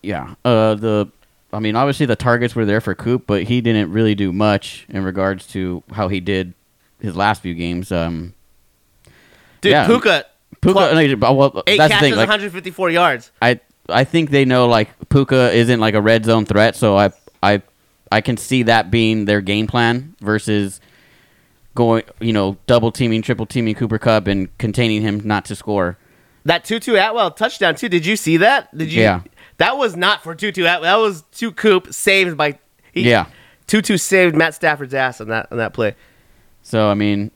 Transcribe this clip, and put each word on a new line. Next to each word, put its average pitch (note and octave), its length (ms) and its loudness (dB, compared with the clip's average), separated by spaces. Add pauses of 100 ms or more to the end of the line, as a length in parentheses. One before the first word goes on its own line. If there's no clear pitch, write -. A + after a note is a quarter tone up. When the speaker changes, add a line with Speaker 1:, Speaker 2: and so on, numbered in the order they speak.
Speaker 1:
Yeah. E2 420 -10
Uh, A2 320 2
the, G#2+ 340 -2 (440)
I G#2+ 60 -6
mean, G#2+ 160 -2
obviously C#3 300 0
the A#2 100 0
targets A#2+ 400 0
were A2+ 100 0
there G#2 160 0
for G2 140 -6
Coop, A#2+ 320 -4
but G2 160 0
he A#2+ 180 0
didn't G#2+ 300 0
really G#2+ 240 2
do G2 180 -4
much G#2 560 -2
in F#2+ 140 -6
regards F#2+ 440 -4
to F2+ 440 -6
how G2+ 160 -4
he F#2+ 120 -4
did F#2 340 -4 (460)
his F#2+ 160 -8
last G2+ 260 0
few F2 120 -8
games. F2 380 -6
Um, E2+ 420 -6 (1300)
Speaker 2:
Dude, G#3 100 2
Speaker 1:
yeah. C#3+ 160 4
Speaker 2:
Puka, G#3 380 2 (360)
Speaker 1:
Puka, F#3 120 2
Speaker 2:
twelve, F3+ 200 2 (160)
Speaker 1:
no, C3+ 60 0
but, A#2 200 2
well, C#3 320 0
Speaker 2:
eight G3+ 100 2
Speaker 1:
that's - 120 6
the A3 60 2
Speaker 2:
catches, G3+ 40 2 (100)
Speaker 1:
thing, B2+ 80 0
like, F#3+ 100 2
Speaker 2:
a G#3 40 0
hundred G#3 200 -4
fifty-four F3+ 380 -6
yards. E3 420 0 (100)
Speaker 1:
I, A#2+ 180 2 (280)
I A#2 160 2
think D#3+ 260 0
they C#3 160 4
know, B2+ 220 2
like, A2 220 2 (200)
Puka C3+ 440 4
isn't, A#2 260 4
like, A2 160 0
a G#2+ 60 2
red A2 240 2
zone A2+ 200 2
threat, G#2+ 300 2
so G2+ 220 2
I, G2+ 140 4 (300)
I, G2+ 200 2 (500)
I G#2+ 100 2
can B2 140 -4
see B2+ 280 -2
that A2 280 2
being A2 320 2
their G#2 160 2
game G2+ 280 -2
plan B2 520 -2
versus G#2 600 -2 (960)
going, A#2 280 2 (160)
you A2+ 140 -2
know, G2 240 -2 (100)
double A#2 240 4
teaming, A2+ 300 -2
triple A2+ 240 -4
teaming A2+ 300 -4
Cooper A2 220 -4
Kupp G#2+ 300 2
and G2 300 -2
containing A2 440 -2
him G#2+ 220 -2
not G#2 220 -2
to G#2 100 -10
score. F#2+ 420 -4 (460)
Speaker 2:
That E3+ 220 -2
Tutu A3+ 300 -2
Atwell G#3 360 2
touchdown G#3 440 -2
too. B3 120 -8
Did F3 180 -2
you G#3 120 0
see D#3+ 200 0
that? A3 400 0
Did D#3+ 140 -6
you? A#2+ 100 0
Speaker 1:
Yeah. F#2+ 200 2 (360)
Speaker 2:
That A3+ 200 0
was A3+ 180 -2
not F#3 280 0
for E3 120 -12
Tutu F#3 280 -4
Atwell. E3+ 180 0
That F3 160 2
was G3+ 340 -2
two A3+ 220 -8
Coop F#3+ 400 0
saved F#3+ 440 0
by. D3 220 -2 (320)
He, - 180 0
Speaker 1:
Yeah. G#2+ 160 4 (400)
Speaker 2:
Tutu G#3+ 320 0
saved F3+ 380 2
Matt D#3 180 2
Stafford's D3 400 -4
ass C3 280 -4
on A2 80 -12
that, A2+ 220 -4
on A#2 60 -6
that A2+ 160 -4
play. G#2+ 220 -2 (640)
Speaker 1:
So G#2+ 280 0
I G#2 60 2
mean G#2 400 -2